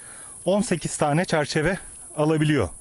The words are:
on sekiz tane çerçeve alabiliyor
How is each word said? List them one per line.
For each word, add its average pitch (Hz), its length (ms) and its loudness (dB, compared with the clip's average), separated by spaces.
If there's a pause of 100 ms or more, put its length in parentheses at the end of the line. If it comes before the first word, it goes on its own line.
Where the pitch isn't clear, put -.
(460)
on 196 160 4
sekiz - 360 -2
tane 151 280 2
çerçeve 156 520 0 (400)
alabiliyor 151 520 2 (120)